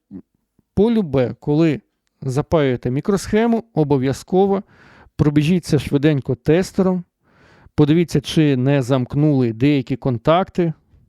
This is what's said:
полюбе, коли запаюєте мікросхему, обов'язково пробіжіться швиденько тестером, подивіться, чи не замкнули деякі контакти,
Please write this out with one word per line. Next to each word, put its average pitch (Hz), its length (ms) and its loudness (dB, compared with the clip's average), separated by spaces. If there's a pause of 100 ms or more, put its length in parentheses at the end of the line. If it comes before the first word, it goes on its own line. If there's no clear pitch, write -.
(720)
полюбе, 160 680 0
коли 151 420 0 (400)
запаюєте 135 680 -2
мікросхему, 214 720 -2 (100)
обов'язково 156 880 0 (520)
пробіжіться 151 640 0
швиденько 139 560 -2
тестером, 185 680 0 (720)
подивіться, 151 460 2
чи 147 360 0
не 139 240 0
замкнули 131 720 0
деякі 135 420 0
контакти, 160 760 -2 (360)